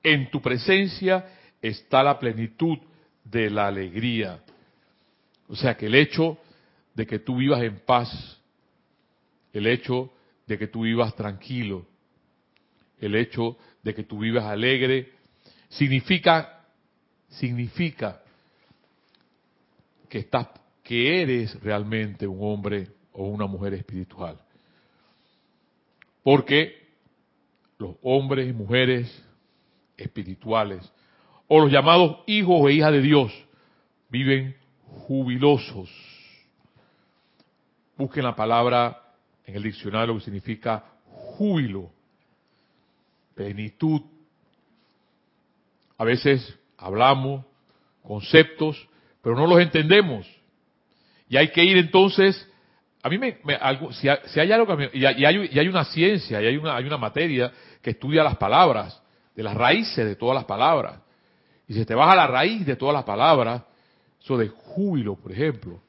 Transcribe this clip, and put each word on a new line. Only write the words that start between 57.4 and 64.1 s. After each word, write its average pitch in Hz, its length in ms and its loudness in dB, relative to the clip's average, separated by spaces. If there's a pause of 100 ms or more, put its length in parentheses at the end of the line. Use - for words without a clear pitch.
que 120 100 -6
estudia 151 320 2
las 131 140 0
palabras, 110 640 2 (340)
de 107 80 -10
las 104 120 -6
raíces 135 500 0
de 101 100 -4
todas 123 200 -2
las 127 100 -6
palabras. 127 540 -2 (680)
Y 107 60 -12
si 107 120 -2
te 110 100 -4
vas 156 160 6
a 190 40 8
la 165 120 4
raíz 170 380 0
de 135 100 -2
todas 147 180 -2
las 135 100 -2
palabras, 123 600 2 (580)